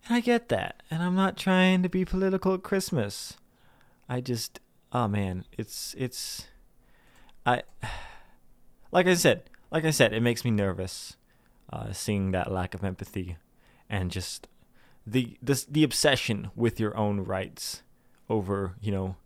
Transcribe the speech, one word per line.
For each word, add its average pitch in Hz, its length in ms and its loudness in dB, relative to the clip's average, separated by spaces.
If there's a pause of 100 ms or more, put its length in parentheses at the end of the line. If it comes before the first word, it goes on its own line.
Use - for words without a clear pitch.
And 233 80 2
I 240 40 4
get 233 280 2
that. - 420 -2
And 160 120 -2
I'm 180 120 0
not 190 220 2
trying 185 460 6
to 180 80 0
be 185 160 0
political 190 480 2
at 185 80 -4
Christmas. 151 760 -2 (720)
I 127 140 -4
just, 120 380 -6 (320)
oh 120 160 0
man, 95 360 -2 (140)
it's, - 400 -10
it's, - 480 -8 (1000)
I, 123 180 2 (200)
<sighs> - 1080 -16
like 180 160 4
I 180 80 6
said, 160 360 4 (200)
like 160 140 0
I 160 60 4
said, 123 220 6
it 113 100 2
makes 120 220 2
me 123 60 2
nervous, 95 680 -2 (560)
uh, 104 200 -8
seeing 98 400 -2
that 92 180 -2
lack 92 240 -4
of 95 100 -8
empathy 92 520 -6 (520)
and 92 220 -2
just - 380 -8 (580)
the, 120 360 -2
the, 127 260 0
the 156 160 4
obsession 120 720 0
with 113 240 0
your 107 160 -2
own 104 240 0
rights - 640 -8 (460)
over, 98 520 -2
you 104 100 -4
know 95 360 -2